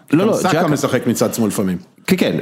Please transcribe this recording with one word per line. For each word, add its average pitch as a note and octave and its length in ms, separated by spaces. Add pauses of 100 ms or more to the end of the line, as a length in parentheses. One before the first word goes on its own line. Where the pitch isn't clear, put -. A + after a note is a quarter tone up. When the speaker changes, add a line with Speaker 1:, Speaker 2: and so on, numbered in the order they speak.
(120)
Speaker 1:
לא, F3 120
Speaker 2:
גם A3 60
Speaker 1:
לא, F#3 60
Speaker 2:
סאקה D3 220
Speaker 1:
צ'קה. E3+ 100
Speaker 2:
משחק C3 380
מצד A2 280
שמאל A2 140
לפעמים. F#2 280 (300)
Speaker 1:
כן, F#3 120
כן, F2 240